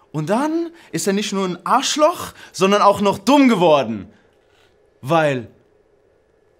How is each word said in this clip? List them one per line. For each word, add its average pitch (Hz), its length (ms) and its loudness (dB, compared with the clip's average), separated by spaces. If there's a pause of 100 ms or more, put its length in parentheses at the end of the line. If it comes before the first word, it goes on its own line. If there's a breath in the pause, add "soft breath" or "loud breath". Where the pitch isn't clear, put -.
(100)
Und 151 180 -8
dann 311 420 -2 (200 loud breath)
ist - 160 -6
er 202 60 0
nicht 202 200 -4
nur 196 140 -4
ein 175 180 -10
Arschloch, 294 680 -2 (180 loud breath)
sondern 196 320 2
auch 202 180 4
noch 202 180 0
dumm 277 300 4
geworden. 143 640 0 (920 soft breath)
Weil 139 440 0 (1120)